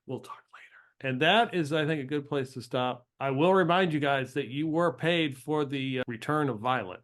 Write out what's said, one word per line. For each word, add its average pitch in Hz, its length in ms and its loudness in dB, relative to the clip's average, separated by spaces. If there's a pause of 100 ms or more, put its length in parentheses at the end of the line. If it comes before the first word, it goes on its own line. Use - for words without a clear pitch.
We'll 127 140 -8
talk - 220 -18 (120)
later. - 540 -14
And 131 140 -2
that 208 320 4
is, 156 180 0
I 156 140 2
think, 156 140 0
a 135 60 -6
good 143 220 -4
place 135 260 -4
to 127 80 -10
stop. 127 440 -4 (140)
I 135 100 -2
will 151 240 4
remind 180 380 4
you 151 80 0
guys 139 340 0
that 139 140 -2
you 139 180 -4
were 160 260 0
paid 160 460 0
for 151 260 -2
the, 135 360 -4
uh, - 60 -2
return 147 420 -2
of 117 100 -2
Violet. 107 460 -2